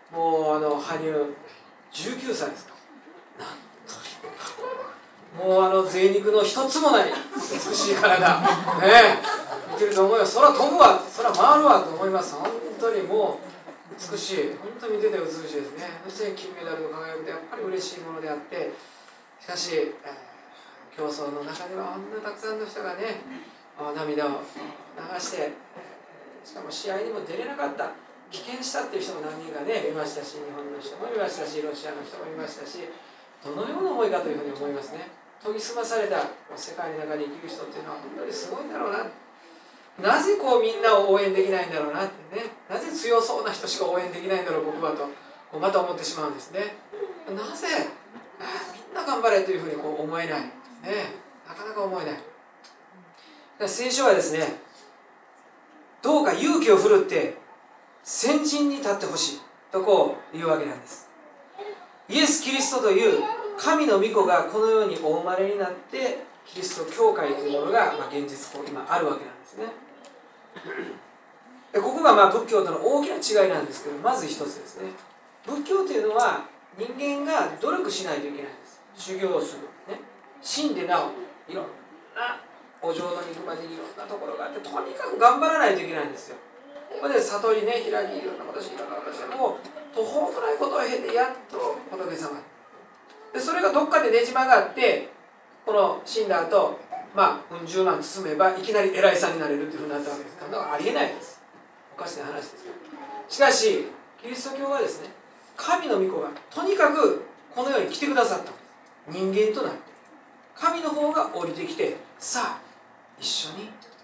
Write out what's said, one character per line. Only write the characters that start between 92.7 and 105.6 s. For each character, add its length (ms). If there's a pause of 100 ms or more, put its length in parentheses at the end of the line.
で、 80
そ 120
れ 100
が 100
ど 120
っ 40
か 140
で 80
ね 140
じ 80
曲 140
が 220
っ 60
て、 360 (560)
こ 60
の 320
死 200
ん 40
だ 140
後、 360 (360)
ま 360
あ、 40
う 80
ん 40
十 160
万 180
包 280
め 80
ば、 200
い 60
き 100
な 100
り 140
偉 160
い 40
さ 120
ん 60
に 60
な 80
れ 80
る 120
っ 20
て 40
い 20
う 40
ふ 40
う 20
に 60
な 80
っ 20
た 80
わ 60
け 80
で 60
す。 100
だ 60
か 200
ら 80
あ 40
り 100
え 60
な 80
い 60
で 120
す。 200 (560)
お 40
か 60
し 100
な 100
話 100
で 60
す 220
け 60
ど。 40 (540)
し 100
か 140
し、 360 (340)
キ 60
リ 80
ス 160
ト 40
教 140
は 100
で 80
す 140
ね、 60 (480)
神 320